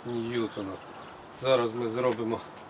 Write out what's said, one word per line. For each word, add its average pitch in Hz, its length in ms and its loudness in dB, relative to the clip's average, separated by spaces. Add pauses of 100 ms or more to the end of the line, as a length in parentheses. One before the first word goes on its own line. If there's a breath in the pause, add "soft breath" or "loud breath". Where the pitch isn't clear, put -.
Ньютона. 113 680 -2 (720)
Зараз 120 320 6
ми 120 140 0
зробимо 117 520 2 (300)